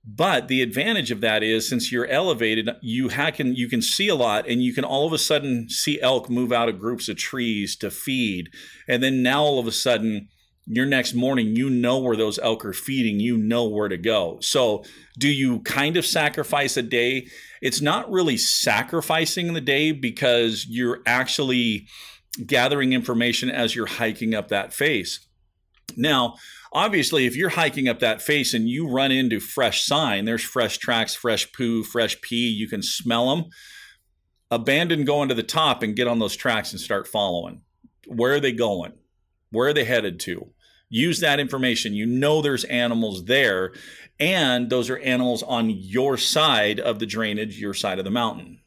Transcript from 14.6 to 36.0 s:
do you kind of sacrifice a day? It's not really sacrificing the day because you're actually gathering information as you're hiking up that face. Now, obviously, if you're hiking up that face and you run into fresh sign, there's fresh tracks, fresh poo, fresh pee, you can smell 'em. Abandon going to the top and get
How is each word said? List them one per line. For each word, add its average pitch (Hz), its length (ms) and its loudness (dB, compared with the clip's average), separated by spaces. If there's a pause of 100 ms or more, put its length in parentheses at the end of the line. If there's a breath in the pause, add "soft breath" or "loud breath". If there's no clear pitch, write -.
do 131 120 2
you 135 320 2
kind 147 340 -2
of 170 100 0
sacrifice 147 680 0
a 135 80 0
day? 123 460 0 (320 loud breath)
It's 135 180 -2
not 165 320 0
really 175 240 2
sacrificing 160 1160 0
the 165 80 -4
day 143 320 2
because 120 760 0
you're 120 380 -2
actually 123 840 0 (580 loud breath)
gathering 135 460 2
information 120 580 0
as 113 240 -2
you're 113 120 -4
hiking 110 480 -2
up 104 160 -4
that 98 240 -2
face. 139 520 -2 (680)
Now, 127 400 0 (380 loud breath)
obviously, 160 520 2
if 123 120 0
you're 185 100 0
hiking 147 400 0
up 117 120 0
that 110 220 0
face 147 320 0
and 113 140 2
you 143 220 -2
run 135 200 2
into 131 300 2
fresh - 460 0
sign, 123 400 0
there's 113 180 -2
fresh - 340 -2
tracks, 113 380 0
fresh 113 380 -2
poo, 117 280 -2
fresh 110 380 -2
pee, 120 300 -2
you 107 180 -2
can 104 160 -6
smell 117 480 0
'em. 170 140 -2 (1040 loud breath)
Abandon 143 540 0
going 143 240 2
to 127 40 0
the 113 100 0
top 151 380 0
and 107 140 -2
get 120 140 2